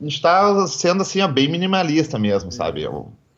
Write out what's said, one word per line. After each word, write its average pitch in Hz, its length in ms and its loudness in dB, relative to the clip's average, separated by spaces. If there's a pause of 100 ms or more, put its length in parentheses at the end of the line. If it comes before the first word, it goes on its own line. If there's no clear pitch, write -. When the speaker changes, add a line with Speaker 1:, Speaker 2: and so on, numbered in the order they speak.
Speaker 1:
a - 40 -12
gente 139 180 -8
tá 196 460 4
sendo, 180 340 0
assim, 190 200 -2
ó, 196 60 2
bem 135 220 2
minimalista 170 720 0
mesmo, 98 300 0
Speaker 2:
É. - 20 -10
Speaker 1:
sabe? 78 340 -6
O, 67 220 -10 (300)